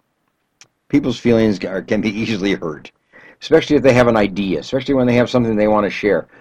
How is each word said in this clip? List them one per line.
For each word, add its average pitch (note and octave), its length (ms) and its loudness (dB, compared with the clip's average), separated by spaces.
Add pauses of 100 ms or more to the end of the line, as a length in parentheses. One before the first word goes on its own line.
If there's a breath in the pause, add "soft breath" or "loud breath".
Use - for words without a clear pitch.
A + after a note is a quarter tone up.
(880)
People's C#3+ 300 -2
feelings A2 460 2
are, F#2 180 -8
can G#2+ 180 -4
be G#2+ 100 -2
easily G2+ 440 -4
hurt, D#2+ 380 -10 (480 soft breath)
especially D3+ 360 2
if C3 60 0
they C3 120 6
have B2 140 4
an A2+ 80 4
idea, G2 440 -2
especially C3 340 -4
when B2+ 120 0
they B2 80 2
have A#2+ 160 2
something A#2 260 0
they G#2+ 120 2
want G#2+ 160 2
to F#2+ 60 -2
share, F#2 380 -2 (120 soft breath)